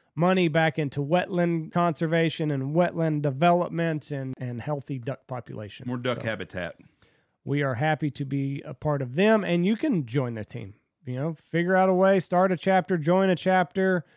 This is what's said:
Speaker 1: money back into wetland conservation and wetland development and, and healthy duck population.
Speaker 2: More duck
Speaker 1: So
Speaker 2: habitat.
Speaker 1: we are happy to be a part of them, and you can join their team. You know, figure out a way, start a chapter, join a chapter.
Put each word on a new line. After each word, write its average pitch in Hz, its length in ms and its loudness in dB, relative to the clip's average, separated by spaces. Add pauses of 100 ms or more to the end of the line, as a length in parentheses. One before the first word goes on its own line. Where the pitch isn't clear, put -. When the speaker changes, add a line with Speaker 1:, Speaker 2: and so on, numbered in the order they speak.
(140)
Speaker 1:
money 180 340 2
back 160 300 2
into 143 220 -4
wetland 170 720 0
conservation 165 800 0
and 139 240 -4
wetland 165 480 0
development 165 880 0
and, 135 280 -6
and 123 220 -8
healthy 143 380 -6
duck 127 280 -10
population. 117 600 -12
Speaker 2:
More 123 100 -4
duck 123 240 -2
Speaker 1:
So - 60 -6
Speaker 2:
habitat. 95 480 -6 (680)
Speaker 1:
we 143 180 -2
are 135 120 -2
happy 151 360 0
to 139 160 -8
be 139 400 -4
a 143 80 -12
part 147 260 -2
of 123 140 -8
them, 208 280 4
and 175 220 0
you 208 100 2
can 214 300 -2
join 120 300 -4
their 107 100 -8
team. 107 300 -12 (320)
You 127 80 -8
know, 156 200 -4
figure 170 400 -2
out 185 140 6
a 185 60 4
way, 190 260 6
start 185 320 2
a 170 60 0
chapter, 190 400 2
join 180 320 4
a 175 60 4
chapter. 185 680 2 (120)